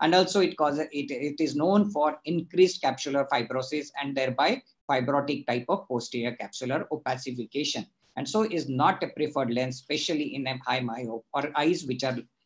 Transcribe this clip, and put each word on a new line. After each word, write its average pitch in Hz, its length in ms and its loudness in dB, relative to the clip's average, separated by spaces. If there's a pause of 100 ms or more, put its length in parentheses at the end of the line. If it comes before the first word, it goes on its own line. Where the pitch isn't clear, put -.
And 165 140 4
also 190 260 4
it 175 160 2
causes, 147 340 2
it, 143 200 -4
it 143 280 -4
is 143 160 2
known 196 360 4
for 147 340 2
increased 175 560 2
capsular 139 480 0
fibrosis 131 600 -2 (100)
and 139 160 -4
thereby 139 460 0 (260)
fibrotic 139 560 0
type 123 240 -2
of 190 180 -2
posterior 120 540 -4
capsular 127 500 -4
opacification. 131 960 -4 (300)
And 131 120 -6
so 220 220 2
is 151 180 -4
not 147 360 2
a 156 60 -2
preferred 139 440 -2
lens, 127 220 -2
especially 151 580 -2
in 135 140 -4
a 131 180 -4
high 127 160 0
myope 117 400 -6 (140)
or 143 200 -2
eyes 156 300 2
which 131 180 -4
are 127 140 0 (280)